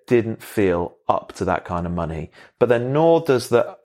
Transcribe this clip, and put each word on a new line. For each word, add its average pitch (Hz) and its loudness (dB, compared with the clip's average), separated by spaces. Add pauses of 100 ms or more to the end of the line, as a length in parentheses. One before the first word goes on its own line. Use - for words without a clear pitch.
didn't 113 0
feel 87 -2 (120)
up - -2
to 95 -8
that 90 -2
kind 87 -6
of 87 -6
money, 80 -6 (300)
but 120 4
then 120 0
nor 165 4
does 131 0
the - 0